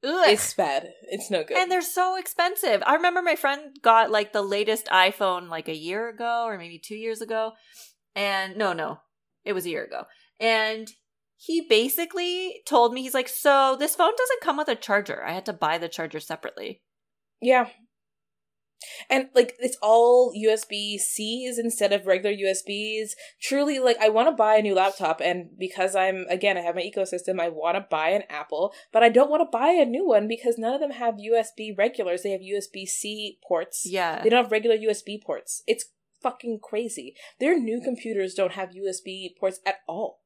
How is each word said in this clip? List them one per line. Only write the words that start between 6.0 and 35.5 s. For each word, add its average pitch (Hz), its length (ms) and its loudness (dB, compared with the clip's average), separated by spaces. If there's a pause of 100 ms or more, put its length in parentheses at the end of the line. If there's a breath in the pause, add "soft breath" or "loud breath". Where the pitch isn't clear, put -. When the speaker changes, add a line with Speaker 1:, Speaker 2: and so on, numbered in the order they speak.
Speaker 1:
ago 233 380 -4
or 208 100 -8
maybe 170 260 -16
two 214 120 -14
years 220 260 -8
ago. 220 300 -6 (640 loud breath)
And 196 420 -4
no, 202 160 0
no, 160 280 -6 (440)
it 202 80 -4
was 180 140 -4
a - 20 -6
year 160 160 -6
ago. - 200 -10 (340 soft breath)
And 220 500 0 (480)
he 330 320 -4
basically 349 960 0
told 240 260 4
me, 254 120 -6
he's 254 100 -8
like, 262 160 -2
"So 269 500 4
this 302 160 -2
phone 359 220 4
doesn't 508 240 0
come 285 160 -2
with 302 100 -2
a 254 80 0
charger. 202 480 -2
I 160 100 -6
had 185 120 -8
to 214 80 -6
buy 165 240 0
the 170 120 -6
charger 156 300 -8
separately." - 640 -12 (640)
Speaker 2:
Yeah. 247 260 4 (1400 loud breath)
And, 262 240 2
like, 247 260 6
it's 247 220 -2
all 240 540 8
U 214 160 2
S 214 140 0
B 208 340 -6
Cs 233 580 -4
instead 226 340 0
of 196 140 0
regular 190 300 2
U 196 120 -2
S 190 200 0
Bs. 214 440 -6 (300 loud breath)
Truly, 277 380 0
like, 247 200 4
I 220 100 6
wanna 233 220 4
buy 220 260 4
a 214 40 6
new 202 140 0
laptop, 185 460 0
and 175 360 -2
because 185 380 -2
I'm, 190 340 2
again, 190 280 2
I 175 40 -4
have 170 140 -2
my 185 80 -4
ecosystem, 185 560 -4
I 170 100 0
wanna 170 400 -2
buy 160 200 0
an 196 200 0
Apple, 156 440 -4 (180 loud breath)
but 220 100 6
I 233 80 10
don't 254 220 6
wanna 302 140 2
buy 254 240 0
a 339 160 6
new 269 220 -2
one 214 200 4
because 233 320 -2
none 226 160 -2
of 294 60 -2
them 285 100 -2
have 233 280 -4
U 214 160 0
S 220 220 0
B 214 180 -10
regulars. 185 460 -2
They 208 100 -4
have 190 120 -4
U 190 140 -8
S 196 100 -8
B 190 180 -12
C 208 600 -8
ports. 175 400 -4
Speaker 1:
Yeah. 175 340 -2
Speaker 2:
They 220 80 4
don't 240 140 4
have 208 80 -4
regular 220 240 2
U 220 160 -2
S 208 100 -4
B 208 240 -12
ports. - 400 -8